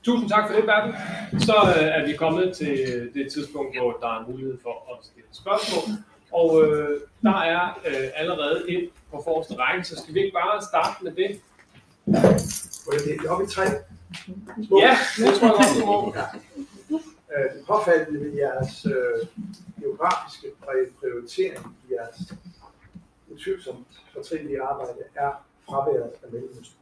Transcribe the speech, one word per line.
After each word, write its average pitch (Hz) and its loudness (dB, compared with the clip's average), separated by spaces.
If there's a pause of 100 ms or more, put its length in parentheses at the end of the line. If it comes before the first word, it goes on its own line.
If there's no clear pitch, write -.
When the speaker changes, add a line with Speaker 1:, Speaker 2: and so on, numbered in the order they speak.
Speaker 1:
Tusind 233 0
tak 208 2
for 208 2
det, 214 4
Bertel. 214 2 (460)
Så, 220 4 (240)
øh, 156 4
er 156 0
vi 147 -2
kommet 165 0
til 143 -2 (380)
det 139 -6
tidspunkt, 131 -8
hvor 123 0
der 113 -4
er 117 -14
mulighed 131 -8
for 120 -12
at - -18
stille - -20
spørgsmål. 202 -2 (340)
Og, 160 6
øh, 147 0 (220)
der 202 4 (160)
er, 175 -2
øh, 135 -2
allerede 160 -2
ind 175 -4 (220)
på 147 -10
forreste 160 -4
række, 151 -2
så 165 -12
skal 156 -14
vi 190 2
ikke - -2
bare 208 -2
starte 175 -2
med - -8
det? 196 -4 (1500)
Speaker 2:
Må - -2
jeg 147 0
dele 151 -4
det 160 -6
op - -2
i - -2
tre? 190 -2 (1000)
Små. 196 8
Speaker 1:
Ja, 254 8 (220)
det 247 6
tror 240 4
jeg 214 8
godt, 202 8
du 220 0
må. 202 0
Speaker 2:
Ja. - -4 (1080)
Øh, 139 0
det - -18
påfaldende 156 2
ved 147 -6 (100)
jeres, 131 -4
øh, 123 -2 (540)
geografiske - -4 (160)
pri-, 131 -2
prioritering - -6 (120)
i 127 -6
jeres 113 -12 (1000)
utvivlsomt 127 -10 (280)
fortrinlige 139 -8
arbejde 135 -8 (140)
er 143 -4 (220)
fraværet - -2 (120)
af 120 -18
Mellemøsten. - -14